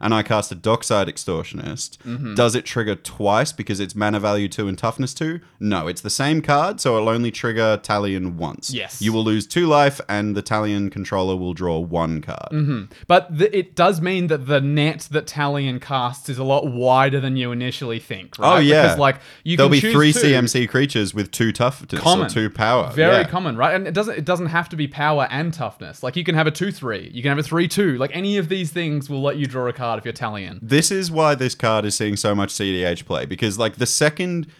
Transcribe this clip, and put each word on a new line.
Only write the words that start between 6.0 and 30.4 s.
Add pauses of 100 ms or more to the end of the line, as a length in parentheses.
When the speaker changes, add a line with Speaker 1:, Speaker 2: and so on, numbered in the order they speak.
Speaker 1:
the
same
card,
so
it'll
only
trigger
Talion
once.
Speaker 2:
Yes.
Speaker 1:
You
will
lose
two
life
and
the
Talion
controller
will
draw
one
card.
Speaker 2:
Mm-hmm. (140)
But
the,
it
does
mean
that
the
net
that
Talion
casts
is
a
lot
wider
than
you
initially
think,
right?
Speaker 1:
Oh,
yeah.
Speaker 2:
Because,
like, (260)
you
Speaker 1:
There'll
Speaker 2:
can
Speaker 1:
be
Speaker 2:
choose
Speaker 1:
three
Speaker 2:
two.
Speaker 1:
C
M
C
creatures
with
two
toughness
Speaker 2:
Common.
Speaker 1:
or
two
power.
Speaker 2:
Very
Speaker 1:
Yeah.
Speaker 2:
common,
right?
And
it
doesn't,
it
doesn't
have
to
be
power
and
toughness.
Like,
you
can
have
a
two
three.
You
can
have
a
three
two.
Like,
any
of
these
things
will
let
you
draw
a
card
if
you're
Talion.